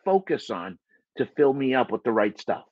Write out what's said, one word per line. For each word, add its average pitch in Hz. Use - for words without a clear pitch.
focus 190
on 92
to 123
fill 139
me 135
up 127
with 110
the 120
right 107
stuff? -